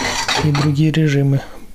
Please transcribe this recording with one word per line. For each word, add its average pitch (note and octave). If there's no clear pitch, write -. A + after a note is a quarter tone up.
И D3+
другие D3
режимы C#3